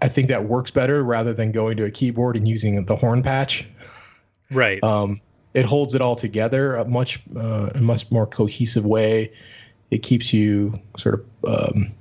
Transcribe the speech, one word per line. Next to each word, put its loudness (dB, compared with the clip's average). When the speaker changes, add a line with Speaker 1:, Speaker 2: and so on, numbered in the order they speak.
Speaker 1:
I 2
think 2
that 0
works -2
better 2
rather -2
than -2
going -2
to 0
a -4
keyboard -2
and 0
using 0
the 0
horn 2
patch. -2
Speaker 2:
Right. 2
Speaker 1:
Um, 0
it 4
holds 2
it 0
all 2
together -2
a -2
much, -2
uh, -2
a 0
much 2
more 2
cohesive 0
way. 2
It -2
keeps 0
you 2
sort 0
of, 0
um, 0